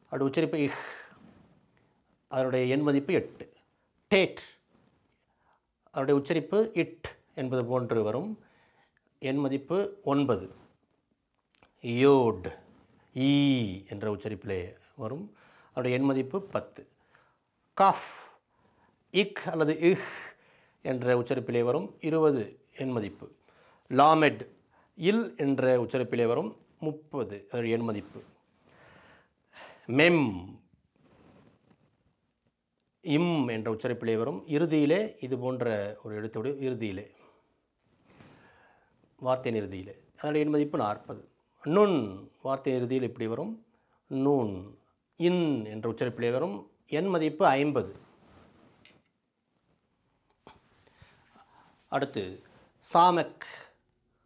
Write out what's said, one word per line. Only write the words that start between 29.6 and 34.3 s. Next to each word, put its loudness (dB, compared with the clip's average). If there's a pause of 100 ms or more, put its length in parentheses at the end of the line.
மெம், 2 (2500)
இம் 2
என்ற -4
உச்சரிப்பிலே -2
வரும். -4